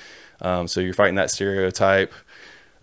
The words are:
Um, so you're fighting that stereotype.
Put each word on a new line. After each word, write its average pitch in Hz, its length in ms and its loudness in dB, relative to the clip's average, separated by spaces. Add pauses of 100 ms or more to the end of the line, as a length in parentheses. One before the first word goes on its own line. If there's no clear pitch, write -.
(400)
Um, 90 280 -2
so - 120 -4
you're 92 140 -4
fighting 95 220 2
that 87 140 0
stereotype. 98 840 0 (680)